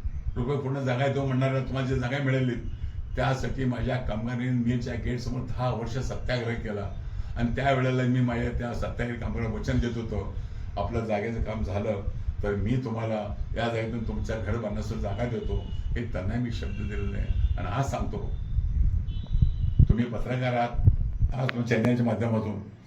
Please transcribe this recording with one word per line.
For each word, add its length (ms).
रुपये 200
पूर्ण 240
जागा 260
देऊ 200
म्हणणाऱ्या 340
तुम्हाला 280
जे 100
जागा 200
मिळाली, 360
त्यासाठी 480
माझ्या 320
कामगारांनी 540
मिलच्या 440
गेटसमोर 460
दहा 300
वर्ष 280
सत्याग्रह 560
केला 360
आणि 200
त्यावेळेला 460
मी 180
माझ्या 300
त्या 240
सत्याग्रही 460
कामगारांना 340
वचन 240
देत 180
होतो, 400
आपलं 280
जागेचं 380
काम 220
झालं 380
तर 120
मी 300
तुम्हाला 500
या 120
जागेतून 400
तुमच्या 280
घर 200
बांधण्यासाठी 440
जागा 240
देतो, 400
हे 80
त्यांना 300
मी 180
शब्द 280
दिलेला 380
आहे. 400
आणि 140
आज 180
सांगतो, 400
तुम्ही 160
पत्रकार 480
आहात, 840
आज 140
तुमच्या 340
चॅनलच्या 240
माध्यमातून 540